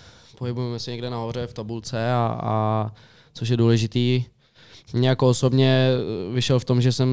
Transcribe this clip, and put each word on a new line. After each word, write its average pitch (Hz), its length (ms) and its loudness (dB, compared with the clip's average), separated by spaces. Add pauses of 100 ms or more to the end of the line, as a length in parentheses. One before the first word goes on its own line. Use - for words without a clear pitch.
(380)
Pohybujeme 123 400 -6
se 117 120 -10
někde 123 200 -8
nahoře 120 360 -6
v 117 80 -12
tabulce 113 580 -6
a, 117 300 -2
a 110 480 -2 (440)
což 113 140 -6
je 123 80 2
důležitý. 117 680 2 (680)
Mně 123 160 2
jako 131 200 4
osobně, 131 640 4 (400)
eh, 120 40 -6
vyšel 127 240 2
v 113 60 -4
tom, 123 160 2
že 123 120 4
jsem 127 200 0